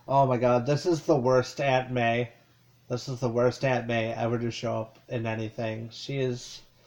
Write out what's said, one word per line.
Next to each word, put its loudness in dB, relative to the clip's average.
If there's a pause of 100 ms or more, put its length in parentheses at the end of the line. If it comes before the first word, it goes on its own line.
oh 4
my 2
God, 4
this 2
is 2
the 4
worst 2
Aunt 2
May. 0 (580)
This -6
is -6
the -2
worst 2
Aunt 0
May 0
ever -2
to -4
show -4
up -14
in -6
anything. -6
She -8
is, -4 (260)